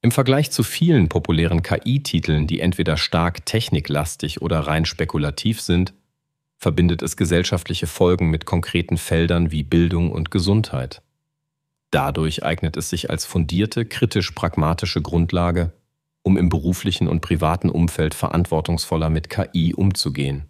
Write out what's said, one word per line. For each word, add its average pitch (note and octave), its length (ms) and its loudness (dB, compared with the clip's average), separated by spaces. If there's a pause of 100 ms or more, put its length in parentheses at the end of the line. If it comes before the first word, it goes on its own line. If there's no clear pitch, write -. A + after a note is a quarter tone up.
Im A#2+ 100 2
Vergleich C3+ 400 2
zu - 100 -2
vielen B2+ 480 4
populären E2 540 2
K-I-Titeln, E2 800 0
die E2 140 -2
entweder E2 360 0
stark E2+ 520 0
techniklastig D#2 920 -2
oder E2 200 0
rein D#2 260 0
spekulativ D#2+ 760 -2
sind, F2+ 340 0 (640)
verbindet E2+ 440 2
es - 160 -6
gesellschaftliche F2 680 0
Folgen F2+ 420 2
mit D#2 160 -2
konkreten F2 520 -2
Feldern E2+ 520 0
wie D#2 140 -4
Bildung E2+ 480 2
und E2 180 -4
Gesundheit. F#2+ 720 -2 (880)
Dadurch D#2+ 540 -2
eignet D#2+ 340 -2
es - 140 -6
sich - 180 -6
als - 160 -4
fundierte, F2+ 600 0
kritisch-pragmatische E2+ 1160 -2
Grundlage, E2+ 720 0 (480)
um F#2+ 160 4
im F2+ 120 4
beruflichen E2+ 580 0
und E2 140 0
privaten E2+ 480 0
Umfeld E2 440 2
verantwortungsvoller D#2+ 960 0
mit D#2+ 200 -2
K - 260 -2
I E2+ 180 2
umzugehen. C#2 760 0